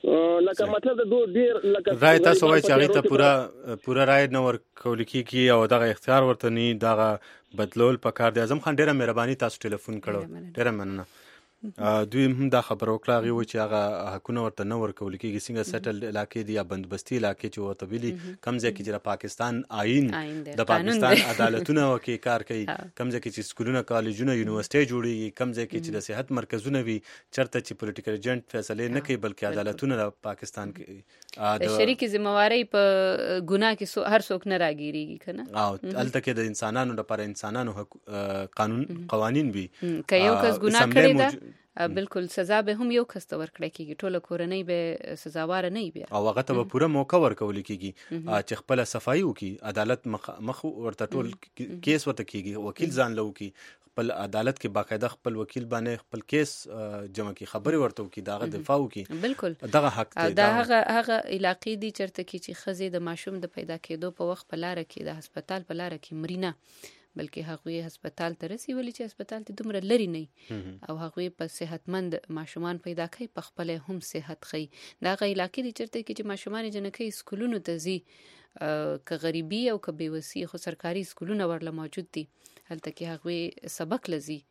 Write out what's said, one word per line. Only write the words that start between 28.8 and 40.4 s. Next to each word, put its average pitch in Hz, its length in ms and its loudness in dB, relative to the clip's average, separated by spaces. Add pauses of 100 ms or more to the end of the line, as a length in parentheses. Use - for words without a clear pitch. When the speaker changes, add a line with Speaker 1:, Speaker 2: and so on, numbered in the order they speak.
Speaker 2:
نه 143 40 -2
Speaker 3:
ها، 143 80 -12
Speaker 2:
کوي، 127 160 0
بلکې 101 180 -6
Speaker 3:
بالکل. 104 160 -2
Speaker 2:
عدالتونه 110 440 -2
د 104 100 -4 (160)
پاکستان 101 480 -10
کې، - 80 -16 (520)
آه، 107 200 2
Speaker 3:
د - 80 0
Speaker 2:
د 107 120 2
Speaker 3:
شریکې 226 380 2
ذمهوارۍ 208 480 4 (140)
په 202 40 6 (680)
ګناه 214 320 4
کې 196 40 -4 (100)
سو-، 202 180 -2
هر 220 160 0
څوک 185 240 -4
نه 180 120 0
راګیرېږي، 151 600 -6
که 180 60 -10 (100)
نه؟ - 20 -10 (220)
Speaker 2:
او 101 80 2
Speaker 3:
مهم. 95 320 -6
Speaker 2:
هلته 131 180 -2
کې 131 80 0 (120)
د 110 100 -4
انسانانو 113 480 -2
لپاره 104 320 -4
انسانانو 110 480 -6
حق-، - 260 -14
آه، 98 380 -4 (180)
قانون، 113 260 0
Speaker 3:
مهم. 170 280 -8
Speaker 2:
قوانین 120 420 2
وي. 92 80 -6 (160)
Speaker 3:
مهم. 165 180 -4 (120)
که 196 160 4
یو 233 40 4
Speaker 2:
آه، - 100 2